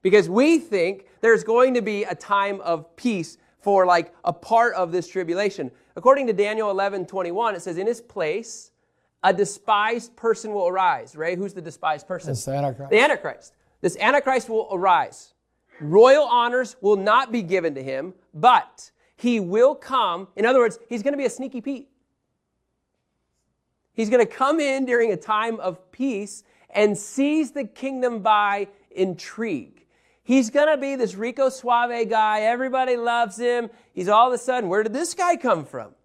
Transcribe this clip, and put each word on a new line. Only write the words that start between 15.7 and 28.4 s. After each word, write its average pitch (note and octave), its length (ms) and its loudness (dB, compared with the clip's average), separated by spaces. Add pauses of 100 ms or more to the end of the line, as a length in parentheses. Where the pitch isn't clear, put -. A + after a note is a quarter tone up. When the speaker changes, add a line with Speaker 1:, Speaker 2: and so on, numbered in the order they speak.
Speaker 1:
Royal A#3+ 420 8
honors A#3+ 580 0
will G3+ 160 4
not A3+ 340 2
be A#3+ 80 -2
given E3 340 -2
to C3+ 80 -12
him, C3+ 300 -8 (220)
but G#3+ 560 2 (260)
he A#3 240 0
will A3 340 2
come. G3 640 -4
In G#3 80 -2
other B3+ 140 4
words, A#3 200 0 (120)
he's A#3 120 -6
gonna C#4+ 140 -2
be C#4 80 -6
a A#3+ 60 -2
sneaky B3+ 320 -12
Pete. C4+ 260 -10 (2000)
He's A3 160 -2
gonna A#3+ 160 4
come C#4 340 0
in C4+ 240 0
during A#3+ 260 2
a F#3 60 -2
time G#3+ 420 -4
of F3+ 320 -8
peace G#3+ 540 -8 (240)
and G#3 300 0
seize D4 540 -2
the C#4 120 -6
kingdom B3+ 540 -6
by G3+ 500 0 (220)